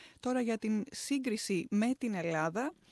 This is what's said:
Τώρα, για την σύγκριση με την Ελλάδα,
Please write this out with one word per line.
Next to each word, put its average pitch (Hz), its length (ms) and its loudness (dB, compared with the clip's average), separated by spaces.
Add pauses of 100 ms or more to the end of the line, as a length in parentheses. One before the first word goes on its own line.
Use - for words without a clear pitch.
(200)
Τώρα, 254 200 0
για 226 180 0
την 214 320 0
σύγκριση 240 800 0
με 226 280 4
την 226 160 -2
Ελλάδα, 170 580 0 (200)